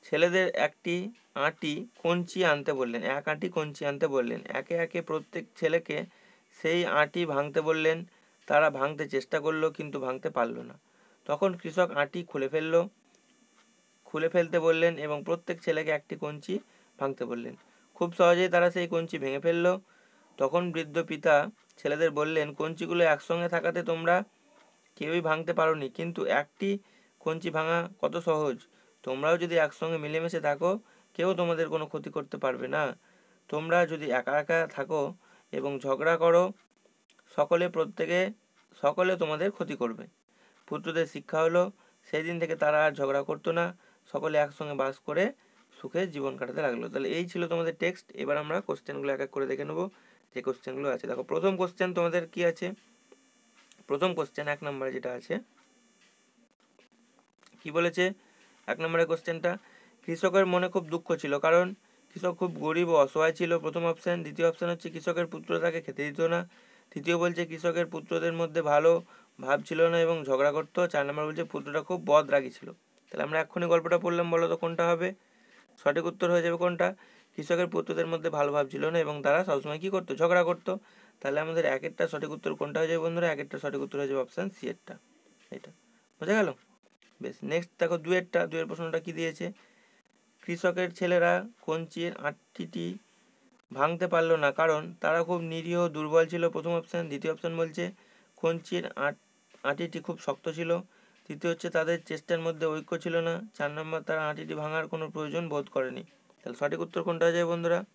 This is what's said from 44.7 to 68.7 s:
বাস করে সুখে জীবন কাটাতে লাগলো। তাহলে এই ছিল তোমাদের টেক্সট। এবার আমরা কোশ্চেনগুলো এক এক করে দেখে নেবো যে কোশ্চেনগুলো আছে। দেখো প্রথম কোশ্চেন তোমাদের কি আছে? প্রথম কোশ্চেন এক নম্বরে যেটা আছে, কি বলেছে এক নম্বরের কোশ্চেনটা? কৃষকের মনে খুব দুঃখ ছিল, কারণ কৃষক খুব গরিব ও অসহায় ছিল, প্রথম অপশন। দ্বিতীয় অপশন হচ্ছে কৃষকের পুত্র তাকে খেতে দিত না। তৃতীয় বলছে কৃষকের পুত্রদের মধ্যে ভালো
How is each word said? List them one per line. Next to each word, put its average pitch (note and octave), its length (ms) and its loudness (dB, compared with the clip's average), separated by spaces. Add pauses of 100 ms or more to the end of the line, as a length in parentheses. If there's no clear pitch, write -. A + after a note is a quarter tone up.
বাস C3+ 260 -2
করে F#3 340 0 (480)
সুখে F3+ 260 -4
জীবন C#3 300 -6
কাটাতে C3 240 -6
লাগলো। A#2+ 280 -2
তাহলে C3+ 200 -2
এই E3 180 -2
ছিল F3 200 -4
তোমাদের E3 320 -2
টেক্সট। - 320 -4
এবার C#3+ 260 -2
আমরা D#3 240 -2
কোশ্চেনগুলো C#3 520 -4
এক C#3 80 -4
এক C3+ 80 -4
করে C#3 180 -2
দেখে C3+ 180 -4
নেবো E3 240 -4 (460)
যে B2+ 60 -6
কোশ্চেনগুলো C3 480 -4
আছে। B2+ 180 -4
দেখো B2 160 -4
প্রথম F3+ 340 0
কোশ্চেন F3+ 360 -2
তোমাদের E3+ 340 0
কি F3 180 -2
আছে? E3+ 260 0 (1160)
প্রথম E3 260 2
কোশ্চেন D3 340 -4
এক D3 160 -4
নম্বরে C3+ 300 -4
যেটা B2+ 200 -6
আছে, D#3+ 260 -6 (2250)
কি D#3 80 -10
বলেছে E3+ 420 2 (540)
এক - 120 -2
নম্বরের E3 280 2
কোশ্চেনটা? E3 500 -2 (480)
কৃষকের F#3 400 4
মনে F3+ 240 2
খুব F3 160 -2
দুঃখ E3 300 -2
ছিল, C#3+ 240 0
কারণ F3 340 4 (400)
কৃষক F3+ 240 -4
খুব D#3+ 140 -2
গরিব D#3+ 380 0
ও E3 60 4
অসহায় D#3 380 4
ছিল, E3+ 260 0
প্রথম D#3+ 260 -4
অপশন। E3+ 360 0
দ্বিতীয় D#3+ 280 2
অপশন E3+ 200 -2
হচ্ছে E3+ 200 -6
কৃষকের E3 380 -2
পুত্র F3 320 -4
তাকে E3 220 0
খেতে C#3+ 280 -4
দিত D3 120 -4
না। E3+ 280 0 (420)
তৃতীয় E3 260 0
বলছে F3 280 0
কৃষকের E3 400 -2
পুত্রদের E3 480 -2
মধ্যে E3 280 -2
ভালো D#3 400 6 (400)